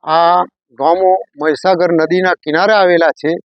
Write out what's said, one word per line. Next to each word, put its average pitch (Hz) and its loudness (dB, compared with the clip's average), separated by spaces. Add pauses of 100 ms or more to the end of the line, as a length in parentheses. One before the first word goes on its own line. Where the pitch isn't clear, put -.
આ 170 2 (280)
ગામો 175 0 (260)
મહીસાગર 170 -2
નદીના 175 0
કિનારે 175 -2
આવેલા 175 2
છે. 160 -4 (120)